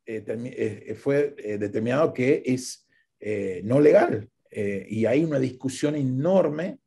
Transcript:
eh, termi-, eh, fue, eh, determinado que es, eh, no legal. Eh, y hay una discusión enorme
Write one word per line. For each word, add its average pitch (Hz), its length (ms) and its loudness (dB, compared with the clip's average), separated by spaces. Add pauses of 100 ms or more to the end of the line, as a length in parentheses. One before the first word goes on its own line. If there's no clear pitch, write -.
eh, 110 180 -8
termi-, 113 320 -8
eh, 110 400 -4
fue, 143 440 0
eh, 104 180 -6
determinado 120 560 0
que 131 320 2
es, - 420 -4 (320)
eh, 98 440 -6
no 120 160 2
legal. 151 500 6 (220)
Eh, 101 360 -4
y 110 180 -2
hay 139 200 2
una 151 140 -2
discusión 131 560 -4
enorme 151 920 0